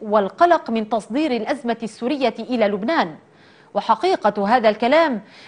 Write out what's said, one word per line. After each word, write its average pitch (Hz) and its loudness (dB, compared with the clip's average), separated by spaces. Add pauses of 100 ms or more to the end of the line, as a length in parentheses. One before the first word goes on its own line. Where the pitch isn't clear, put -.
والقلق 220 2
من 220 -4
تصدير 247 -2
الأزمة 233 -4
السورية 240 -4
إلى 233 0
لبنان، 208 -2 (580)
وحقيقة 214 0
هذا 226 4
الكلام 247 2 (260)